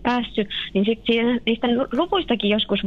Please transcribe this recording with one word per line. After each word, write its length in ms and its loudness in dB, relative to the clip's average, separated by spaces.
päässyt, 440 0
niin 120 2
sit 200 0
siinä, 400 2
niistä 220 0
lu-, 200 2
luvuistakin 480 0
joskus 380 0